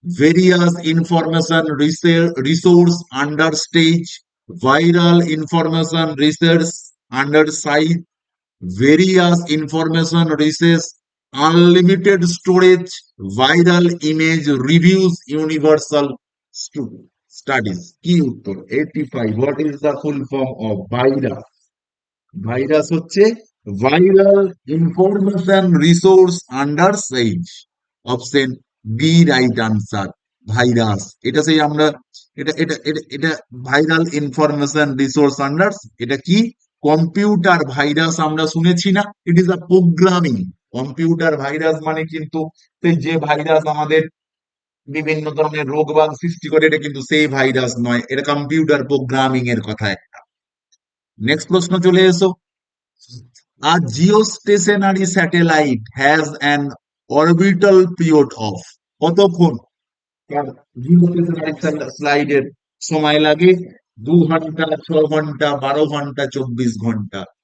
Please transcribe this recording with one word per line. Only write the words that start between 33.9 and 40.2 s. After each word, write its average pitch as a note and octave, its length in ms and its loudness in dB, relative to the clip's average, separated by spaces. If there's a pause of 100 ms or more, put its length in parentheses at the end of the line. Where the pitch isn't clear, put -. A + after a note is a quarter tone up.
ইনফরমেশন D3 680 -2 (160)
রিসোর্স C#3 320 0 (120)
under, F3 240 0 (320)
এটা C3 220 -4
কি? F#3 120 2 (520)
কম্পিউটার F3 720 0 (140)
ভাইরাস D3+ 420 -2 (120)
আমরা D#3 180 -4 (100)
শুনেছি F3 420 0
না? G#3 60 0 (260)
It E3+ 120 2
is F3+ 160 0
a - 20 -10 (100)
programming। F3 720 2 (360)